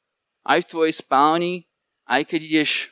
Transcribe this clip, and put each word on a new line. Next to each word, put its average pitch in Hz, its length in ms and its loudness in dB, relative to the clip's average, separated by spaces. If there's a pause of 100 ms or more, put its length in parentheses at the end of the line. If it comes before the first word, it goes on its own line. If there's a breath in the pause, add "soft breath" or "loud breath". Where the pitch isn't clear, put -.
(460)
aj 165 200 2
v - 40 -20
tvojej 160 240 0
spálni, 165 600 0 (520)
aj 131 200 0
keď 160 160 -6
ideš, 156 300 0 (200)